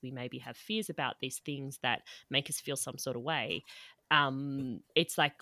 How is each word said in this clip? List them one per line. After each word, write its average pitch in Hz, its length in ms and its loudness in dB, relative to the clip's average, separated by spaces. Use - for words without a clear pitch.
we 131 80 -6
maybe 127 260 -8
have 123 180 -12
fears 214 360 -4
about, 143 280 -2
these 131 200 -4
things 139 420 -6
that 123 220 0
make 139 180 2
us - 120 -6
feel 139 160 -2
some 135 240 -6
sort 127 160 -2
of 120 80 -6
way, 147 400 -2
um, 139 680 4
it's 160 220 4
like, 147 240 4